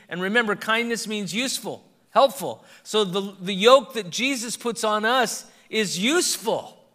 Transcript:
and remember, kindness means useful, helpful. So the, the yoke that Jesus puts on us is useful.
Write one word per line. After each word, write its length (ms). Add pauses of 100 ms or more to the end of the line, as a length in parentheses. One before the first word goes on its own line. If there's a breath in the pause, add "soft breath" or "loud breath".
and 120
remember, 340
kindness 520
means 260
useful, 560 (220)
helpful. 520 (200 loud breath)
So 200
the, 380
the 120
yoke 400
that 160
Jesus 460
puts 280
on 220
us 400 (240 loud breath)
is 280
useful. 960